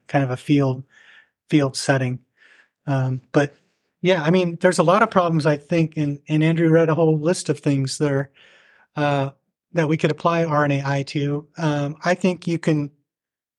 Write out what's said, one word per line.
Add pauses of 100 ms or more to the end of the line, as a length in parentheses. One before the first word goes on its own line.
kind
of
a
field, (640)
field
setting. (680)
Um, (120)
but (460)
yeah,
I
mean,
there's
a
lot
of
problems,
I
think,
and, (100)
and
Andrew
read
a
whole
list
of
things
there, (640)
uh, (420)
that
we
could
apply
R
N
A
I
to. (100)
Um,
I
think
you
can, (680)